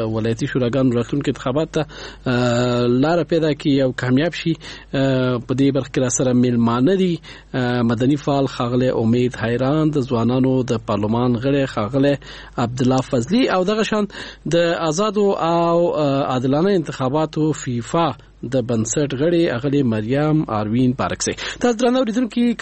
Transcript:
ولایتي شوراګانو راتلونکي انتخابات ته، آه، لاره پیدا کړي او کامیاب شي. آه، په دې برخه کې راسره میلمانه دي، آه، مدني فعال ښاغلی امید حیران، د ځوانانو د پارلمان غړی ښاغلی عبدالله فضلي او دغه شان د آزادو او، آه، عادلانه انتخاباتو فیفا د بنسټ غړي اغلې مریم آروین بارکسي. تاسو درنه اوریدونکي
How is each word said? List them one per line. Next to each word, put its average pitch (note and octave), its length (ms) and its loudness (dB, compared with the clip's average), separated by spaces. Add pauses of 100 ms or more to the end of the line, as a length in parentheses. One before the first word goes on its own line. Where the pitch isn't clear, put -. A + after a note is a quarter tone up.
(140)
ولایتي A#2 320 -2
شوراګانو B2+ 500 0
راتلونکي C#3 340 -2
انتخابات C3+ 380 -2
ته، D#3 140 -2 (440)
آه، B2 600 2
لاره C#3+ 380 2
پیدا D#3+ 280 0
کړي C#3 220 0 (100)
او B2+ 80 0
کامیاب C3+ 400 0
شي. - 220 -4
آه، C3 920 -2
په C3 80 -4
دې C3+ 200 2
برخه C3 180 -2
کې - 100 0
راسره B2+ 300 0
میلمانه B2 640 4
دي، F#3 180 2 (400)
آه، B2 280 0
مدني A#2+ 340 2
فعال C#3 300 0
ښاغلی B2+ 440 0 (120)
امید B2 420 2
حیران، C3+ 460 0
د D3 80 -2
ځوانانو B2+ 540 0 (100)
د B2 100 -2 (160)
پارلمان A2 460 0
غړی C#3 300 0 (100)
ښاغلی C#3 400 0 (440)
عبدالله B2+ 420 0 (100)
فضلي D3 320 2 (120)
او F#3 100 2
دغه G#3+ 180 0
شان G#3 220 0 (420)
د D3+ 100 0 (320)
آزادو G3+ 420 0
او، E3+ 480 2 (160)
آه، C#3 280 0 (100)
عادلانه C3+ 380 2
انتخاباتو D#3 840 0
فیفا D3 580 -2 (320)
د B2 140 -4 (120)
بنسټ B2 420 -2 (100)
غړي E3+ 220 2 (140)
اغلې C#3 300 0
مریم C3 520 0 (120)
آروین A2 480 2
بارکسي. F#2 340 -2 (300)
تاسو B3 160 2
درنه B3 200 2
اوریدونکي A#3+ 640 0